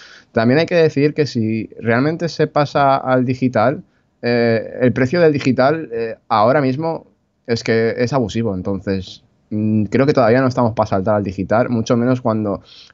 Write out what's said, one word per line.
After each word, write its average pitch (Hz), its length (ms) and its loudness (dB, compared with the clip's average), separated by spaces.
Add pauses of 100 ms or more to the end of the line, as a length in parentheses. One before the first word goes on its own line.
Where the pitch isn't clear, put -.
(340)
También 120 260 2
hay 165 60 2
que 175 100 -4
decir 151 380 2
que 151 120 0
si 110 440 -4 (100)
realmente 147 480 0
se 156 200 -2
pasa 139 500 0
al 127 260 0
digital, 127 600 0 (380)
eh, 117 600 0
el 127 100 4
precio 127 300 0
del 160 100 6
digital, 139 640 0
eh, 113 220 -6 (120)
ahora 120 320 4
mismo 147 480 -4 (380)
es 117 180 -2
que 113 340 0
es 123 140 -2
abusivo, 113 420 -2
entonces, 95 680 -6 (280)
mm, 107 340 0
creo 117 200 2
que 143 80 2
todavía 120 280 4
no 131 60 0
estamos 123 260 0
para 110 140 -2
saltar 101 280 0
al 104 80 0
digital, 98 460 -2
mucho 117 260 0
menos 123 240 0
cuando, 110 400 -2 (340)